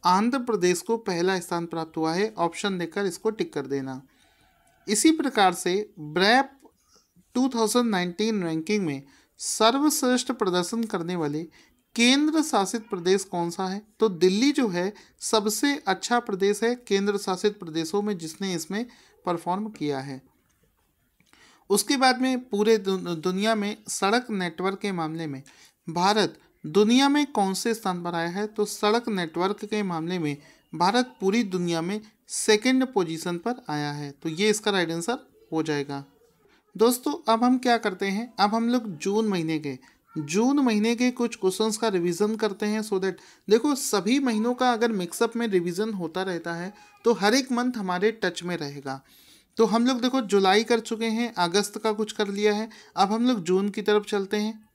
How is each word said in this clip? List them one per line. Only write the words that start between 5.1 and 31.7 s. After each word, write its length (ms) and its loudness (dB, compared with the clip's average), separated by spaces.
प्रकार 440 2
से 440 -4
ब्रैप 520 2
टू 140 2
थाउजेंड 420 2
नाइनटीन 520 0
रैंकिंग 440 -2
में 160 -4
सर्वश्रेष्ठ 920 2
प्रदर्शन 520 0
करने 320 -4
वाले 300 -4
केंद्र 460 4
शासित 460 0
प्रदेश 360 0
कौन 260 -4
सा 180 -6
है? 180 -8
तो 80 4
दिल्ली 440 2
जो 160 2
है 260 -2
सबसे 680 0
अच्छा 320 0
प्रदेश 440 0
है 120 2
केंद्र 440 -2
शासित 400 -2
प्रदेशों 440 -4
में, 160 -4
जिसने 360 -6
इसमें 320 -6
परफॉर्म 420 -4
किया 320 -4
है। 220 -12
उसके 260 2
बाद 260 4
में 260 0
पूरे 300 4
दु-, 200 -2
दुनिया 560 -2
में 220 -4
सड़क 420 0
नेटवर्क 480 -4
के 140 -4
मामले 340 -4
में 160 -8
भारत 500 2
दुनिया 420 6
में 180 4
कौन 280 0
से 200 -2
स्थान 280 -4
पर 120 -6
आया 140 -2
है? 180 -4
तो 180 -2
सड़क 440 0
नेटवर्क 560 -2
के 180 -4
मामले 360 -4
में 180 -2
भारत 460 2
पूरी 220 2
दुनिया 380 -2